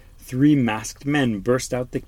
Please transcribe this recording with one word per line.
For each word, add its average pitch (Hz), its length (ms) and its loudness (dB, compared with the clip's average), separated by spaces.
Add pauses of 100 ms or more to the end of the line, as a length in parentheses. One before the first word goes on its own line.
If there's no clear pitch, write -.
(180)
Three 143 380 2
masked 113 500 -2
men 131 360 0
burst 123 340 -2
out 123 160 -6
the 139 160 -4